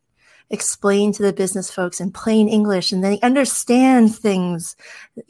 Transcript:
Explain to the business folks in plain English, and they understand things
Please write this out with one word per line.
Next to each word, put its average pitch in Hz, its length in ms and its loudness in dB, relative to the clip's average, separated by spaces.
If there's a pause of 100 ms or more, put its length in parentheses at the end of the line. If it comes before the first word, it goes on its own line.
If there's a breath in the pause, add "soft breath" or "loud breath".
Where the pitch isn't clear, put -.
(520 soft breath)
Explain 202 640 0
to 202 100 -6
the 196 80 2
business 190 400 -4
folks 180 300 -6
in 185 100 -6
plain 220 380 2
English, 208 420 0
and 185 100 -2
they 202 200 0
understand 254 920 2
things 180 600 -4 (540 loud breath)